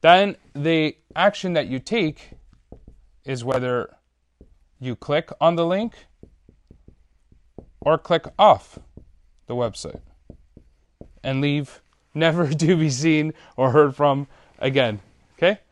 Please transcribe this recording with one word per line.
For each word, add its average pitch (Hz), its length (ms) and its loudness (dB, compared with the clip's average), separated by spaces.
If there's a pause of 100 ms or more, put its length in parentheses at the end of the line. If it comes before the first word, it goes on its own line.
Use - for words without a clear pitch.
Then 185 340 6 (180)
the 156 420 -2 (200)
action 185 380 -2
that 139 140 -2
you 131 100 -6
take 175 520 -4 (920)
is 131 200 -10
whether 127 520 -4 (840)
you 127 180 -8
click 151 340 -6 (100)
on 165 160 2
the 165 100 0
link 196 280 -4 (1900)
or 151 180 0
click - 280 -2 (120)
off 185 400 2 (680)
the 123 80 -8
website - 460 -8 (1200)
and 135 180 -4
leave, 143 420 -4 (160)
<laughs> - 160 -20
never 160 380 0
to 160 240 2
be 156 140 2
seen 151 420 0 (240)
or 131 140 0
heard 143 240 4
from 143 320 0 (320)
again. 127 420 -2 (380)
Okay? 196 220 0 (120)